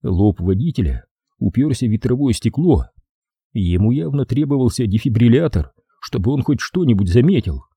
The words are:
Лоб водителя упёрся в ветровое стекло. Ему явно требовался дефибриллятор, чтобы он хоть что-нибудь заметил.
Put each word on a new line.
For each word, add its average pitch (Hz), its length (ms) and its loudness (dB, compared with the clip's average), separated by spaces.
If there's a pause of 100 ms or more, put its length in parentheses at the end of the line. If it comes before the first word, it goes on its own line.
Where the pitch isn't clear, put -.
Лоб 95 380 2
водителя 95 640 -2 (340)
упёрся 135 480 -2
в 107 40 0
ветровое 123 420 0
стекло. 131 540 0 (640)
Ему 95 380 0
явно 143 340 -2
требовался 131 640 -2
дефибриллятор, 117 880 2 (280)
чтобы 110 320 -4
он 143 100 -2
хоть 143 180 -2
что-нибудь 117 480 0
заметил. 113 560 2 (120)